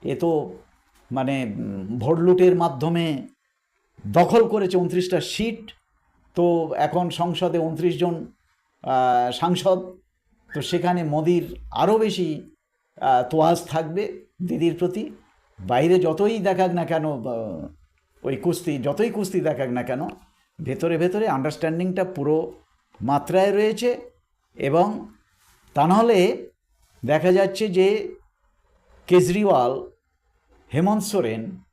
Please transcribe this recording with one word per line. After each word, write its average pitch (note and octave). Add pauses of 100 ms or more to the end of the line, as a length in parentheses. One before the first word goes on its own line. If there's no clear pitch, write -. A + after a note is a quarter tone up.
এ C#3
তো, D#3 (540)
মানে, C3
উম, G#2
ভোট C#3+
লুটের F3+
মাধ্যমে E3 (760)
দখল F3
করেছে G3
ঊনত্রিশটা F3
সিট। - (640)
তো E3+
এখন E3
সংসদে E3+
ঊনত্রিশ D#3+
জন, E3+ (500)
আহ, B2+
সাংসদ, F3+ (760)
তো D3
সেখানে F3
মোদির D#3+ (100)
আরও F3+
বেশি, F3+ (500)
আহ, B2+
তোয়াজ E3
থাকবে E3 (200)
দিদির E3+
প্রতি। F3+ (500)
বাইরে C3+
যতই F#3+
দেখাক F#3
না F3
কেন, D#3
আহ, A2 (560)
ওই C3+
কুস্তি, D#3
যতই C#3+
কুস্তি F#3+
দেখাক D3+
না B2
কেন, C3 (540)
ভেতরে D#3+
ভেতরে F#3
আন্ডারস্ট্যান্ডিংটা E3
পুরো D#3 (500)
মাত্রায় D#3+
রয়েছে। G#3+ (540)
এবং F3 (640)
তা D3
নাহলে G#3 (560)
দেখা D#3
যাচ্ছে F#3+
যে F#3+ (920)
কেজরিওয়াল, F3 (840)
হেমন্ত G3+
সোরেন A2 (160)